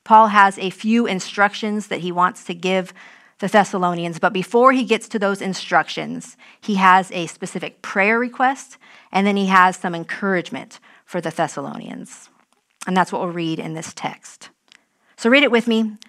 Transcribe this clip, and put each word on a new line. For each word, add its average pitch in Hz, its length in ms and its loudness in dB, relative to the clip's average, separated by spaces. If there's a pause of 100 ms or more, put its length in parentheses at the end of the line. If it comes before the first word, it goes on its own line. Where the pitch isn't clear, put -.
Paul 220 240 8
has 196 300 4
a 185 120 -4
few 226 360 0
instructions 202 800 -2
that 165 120 -8
he 175 120 -6
wants 180 320 -2
to 180 100 -10
give 185 400 -2 (440)
the 196 100 -6
Thessalonians, 175 720 0
but 185 140 0
before 240 400 4
he 254 120 0
gets 220 240 -2
to 226 100 -6
those 196 240 -2
instructions, 165 960 -4 (200)
he 208 180 -4
has 190 360 4
a 175 140 -6
specific - 560 -12
prayer 208 360 0
request, 247 600 -4 (340)
and 196 140 2
then 202 100 2
he 196 100 0
has 185 300 4
some 175 180 -8
encouragement 165 880 -6 (240)
for 175 160 -6
the 165 100 -4
Thessalonians. - 1000 -8 (560)
And 185 100 0
that's 180 160 2
what 156 80 -4
we'll 175 120 -6
read 165 260 -4
in 160 160 -10
this 160 180 -12
text. - 560 -12 (720)
So 226 100 0
read 277 140 6
it 262 80 2
with 226 160 2
me. 220 320 0 (100)